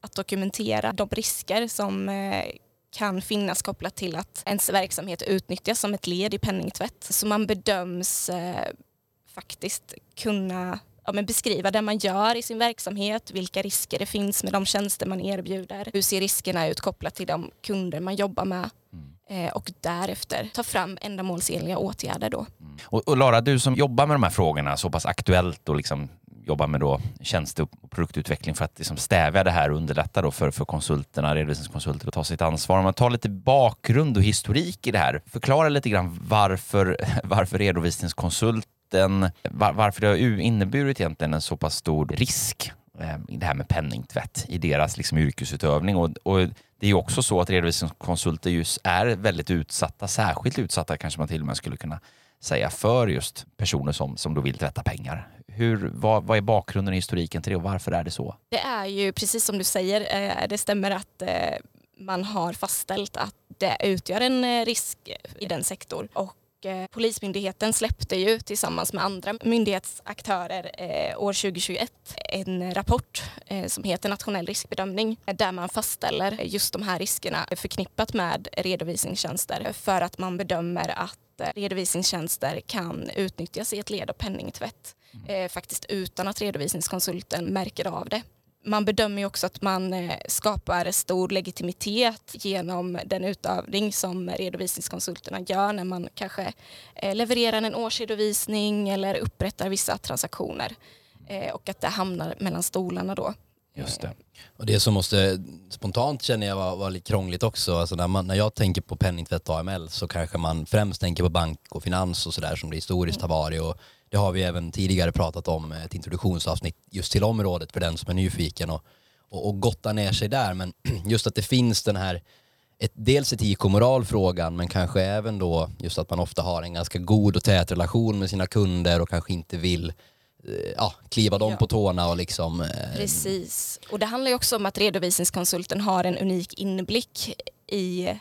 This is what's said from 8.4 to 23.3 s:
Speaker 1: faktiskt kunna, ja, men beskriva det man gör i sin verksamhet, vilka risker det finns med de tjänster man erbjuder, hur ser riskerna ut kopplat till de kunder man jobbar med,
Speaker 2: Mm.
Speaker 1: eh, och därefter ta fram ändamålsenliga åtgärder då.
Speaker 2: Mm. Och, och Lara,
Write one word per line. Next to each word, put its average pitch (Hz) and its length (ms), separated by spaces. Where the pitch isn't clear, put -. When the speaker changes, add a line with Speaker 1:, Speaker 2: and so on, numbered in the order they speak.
Speaker 1:
faktiskt - 580
kunna, 185 640
ja, - 80
men 202 120
beskriva 196 460
det 214 100
man 214 160
gör 202 380
i 233 60
sin 226 180
verksamhet, 214 720
vilka 190 300
risker - 380
det 202 60
finns 202 380
med 190 100
de 196 120
tjänster 202 400
man 185 160
erbjuder, 190 720
hur 196 80
ser 190 180
riskerna 180 480
ut - 140
kopplat - 340
till 185 120
de 170 240
kunder 185 360
man 185 160
jobbar 196 300
med, 185 240
Speaker 2:
Mm. 170 520
Speaker 1:
eh, - 80
och - 180
därefter 185 720
ta 240 100
fram 185 380
ändamålsenliga 180 760
åtgärder - 520
då. - 160
Speaker 2:
Mm. 73 240
Och, - 240
och 143 100
Lara, 123 240